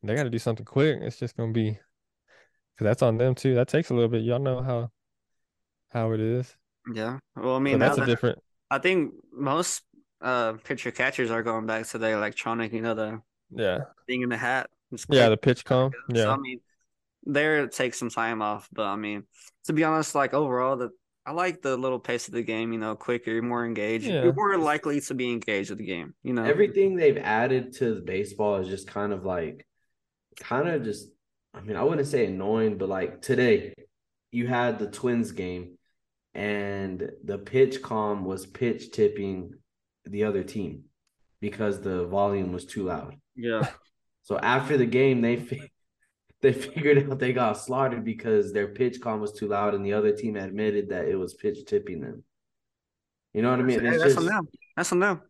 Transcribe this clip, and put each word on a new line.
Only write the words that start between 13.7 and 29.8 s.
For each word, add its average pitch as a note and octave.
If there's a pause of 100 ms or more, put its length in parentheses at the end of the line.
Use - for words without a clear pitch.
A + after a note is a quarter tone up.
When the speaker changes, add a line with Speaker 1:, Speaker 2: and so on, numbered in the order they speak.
Speaker 2:
thing B2+
in B2
the A#2+
hat. B2 (220)
Just -
Speaker 1:
Yeah, C3+
Speaker 2:
click. A#2
Speaker 1:
the C#3
pitch -
com. C3 (220)
Speaker 2:
So, A#2
Speaker 1:
Yeah. G#2+
Speaker 2:
I -
mean, B2+ (680)
there D3
it A2+
takes B2+
some A#2+
time A2+
off, G#2
but A2
I G2+
mean, G#2 (400)
to -
be D#3
honest, D#3
like, C#3
overall, C3
the, A#2+ (340)
I C3+
like F3
the C3+
little B2+
pace A#2+
of -
the A#2
game, A2+
you A2+
know, A2
quicker, A#2
more A#2+
engaged. A2
Speaker 1:
Yeah. F3
Speaker 2:
You're F3
more G3
likely D3+
to -
be B2
engaged G#2
with G2+
the G2+
game, E2+
you -
know? A#2
Speaker 3:
Everything F#3+
they've D3
added B2
to A#2
the F#2+
baseball G2+
is F#2
just F#2+
kind G#2
of F#2+
like, F2 (680)